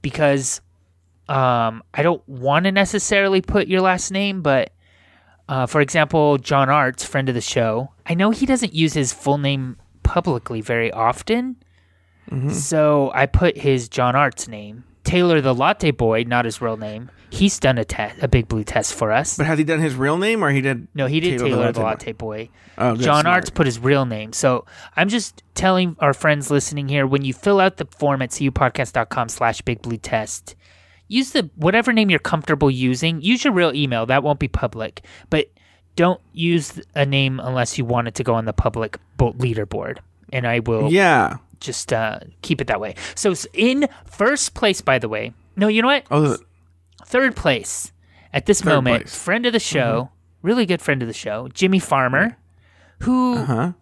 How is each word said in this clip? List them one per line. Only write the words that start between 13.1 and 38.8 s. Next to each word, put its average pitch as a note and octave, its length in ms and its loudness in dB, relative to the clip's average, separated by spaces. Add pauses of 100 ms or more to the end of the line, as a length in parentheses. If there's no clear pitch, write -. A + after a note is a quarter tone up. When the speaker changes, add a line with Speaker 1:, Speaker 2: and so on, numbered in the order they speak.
Speaker 1:
I C3+ 120 2
put D#3+ 320 2
his B2+ 320 0
John B2 260 0
Arts C#3 320 0
name. G#2+ 360 -16 (200)
Taylor F3 380 4
the C3 140 2
Latte D#3 360 2
Boy, A2+ 360 2
not B2 180 0
his A2 160 -6
real A2+ 160 -4
name. A2 320 -12 (220)
He's - 280 2
done C3 180 2
a A2 80 -2
te-, - 360 -8
a C#3 60 -2
Big A#2+ 200 2
Blue A2 160 -2
test - 300 -2
for A2 180 -2
us. C#3 260 0
Speaker 2:
But D#3 100 0
has D#3+ 100 0
he D#3 60 2
done D#3 160 0
his D3+ 160 0
real C#3 220 0
name, G#3 260 0
or - 80 2
he C#3 100 2
did C3 320 -4
Speaker 1:
No, C#3 140 -2
he D3+ 120 0
did D#3+ 200 0
Speaker 2:
Taylor A#2+ 100 0
Speaker 1:
Taylor B2 180 0
Speaker 2:
the A#2+ 60 0
Speaker 1:
the A2+ 60 -4
Speaker 2:
Latte A2 40 0 (240)
Speaker 1:
Latte A#2 40 -8
Boy? A2 340 -10
Speaker 2:
Boy? - 40 -20 (280)
Oh, A#2 180 0
good, A#2+ 80 -2
Speaker 1:
John D3+ 200 4
Speaker 2:
smart. E3+ 120 2
Speaker 1:
Arts F3+ 140 -2
put D#3+ 160 0
his A#2 140 -2
real C3+ 260 2
name. A2 260 -8
So B2+ 340 0 (300)
I'm F3+ 140 2
just A3 320 -4 (140)
telling F#3 440 0
our C#3+ 140 2
friends C#3+ 380 0
listening C#3+ 360 -2
here, C3+ 200 0
when C#3 180 0
you C3 80 -2
fill G3+ 260 2
out F#3+ 180 2
the D#3 80 -6
form C#3 360 -2
at B2 100 -4
C - 140 -6
U C3+ 60 2
podcast C3 420 0
dot A#2 160 0
com A#2+ 180 -2
slash A#2 340 -2
big A#2+ 200 -4
blue A#2 160 -6
test, - 580 -8 (520)
use B3+ 240 0
the, G#3 240 0
whatever G3+ 360 2
name A3 200 4
you're D#3 80 4
comfortable D3+ 500 2
using. C3 520 0
Use A#3 220 2
your C4+ 100 2
real F3 200 2
email. B2+ 320 0
That C3 180 2
won't C#3+ 160 0
be D3 80 -2
public. - 560 -6 (280)
But - 160 0 (480)
don't F3 260 2 (120)
use E3+ 460 -2 (140)
a C#3+ 140 2
name C3+ 360 0
unless B2+ 340 -2
you B2+ 80 -2
want A#2+ 220 0
it A2+ 80 -10
to B2+ 80 -6
go A#2 120 2
on A2+ 100 -2
the G#2+ 80 -4
public A2+ 440 -2 (200)